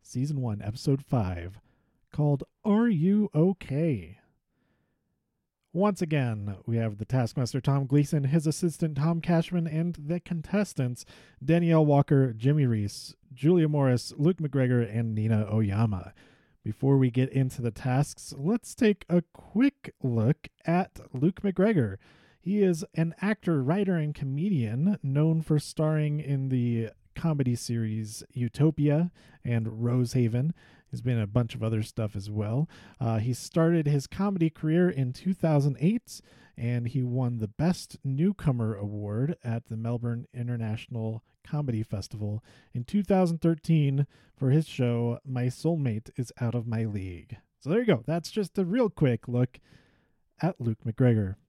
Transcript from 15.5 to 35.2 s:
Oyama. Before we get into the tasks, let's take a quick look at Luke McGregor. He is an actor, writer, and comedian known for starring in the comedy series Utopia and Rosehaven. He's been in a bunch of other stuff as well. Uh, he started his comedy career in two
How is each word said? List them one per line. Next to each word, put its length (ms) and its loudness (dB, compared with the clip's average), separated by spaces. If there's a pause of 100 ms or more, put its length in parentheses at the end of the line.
Oyama. 600 0 (480)
Before 360 2
we 120 4
get 220 0
into 300 0
the 100 -2
tasks, 680 -4
let's 380 -4
take 320 2
a 160 2 (100)
quick 680 -2
look 460 0 (160)
at 340 -2 (140)
Luke 280 0
McGregor. 540 0 (460)
He 200 0
is 220 2 (100)
an 280 -2
actor, 420 0
writer, 320 0
and 180 -2
comedian 880 -2
known 400 2
for 160 2
starring 600 0
in 300 -4
the 400 0 (260)
comedy 400 0
series 680 -4 (100)
Utopia 760 2 (340)
and 240 -2
Rosehaven. 840 0 (400)
He's 100 -10
been 140 -2
in 80 0
a 40 -4
bunch 280 0
of 80 -6
other 180 0
stuff 320 -6
as 160 -8
well. 400 -2 (300)
Uh, 200 0
he 140 -2
started 540 0
his 180 0
comedy 440 -2
career 400 2
in 240 -2
two 200 -4